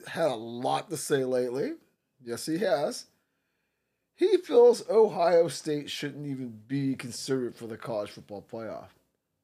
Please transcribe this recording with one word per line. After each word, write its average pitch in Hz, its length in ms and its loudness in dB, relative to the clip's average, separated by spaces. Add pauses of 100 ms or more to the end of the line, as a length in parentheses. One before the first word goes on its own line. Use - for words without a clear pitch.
had 160 240 0
a 127 40 -2
lot 120 560 -4
to 160 60 -6
say 143 280 0
lately, 127 480 -2 (500)
yes, 117 220 -10
he 160 140 -2
has, 185 480 -2 (1080)
he 381 220 4
feels 240 540 6
Ohio 175 580 6
State 147 400 -6
shouldn't 143 380 -8
even 127 420 -8
be 135 260 0
considered 123 600 -4
for 117 120 -14
the 110 120 -10
college 104 320 -6
football - 420 -16
playoff. 107 360 -10 (560)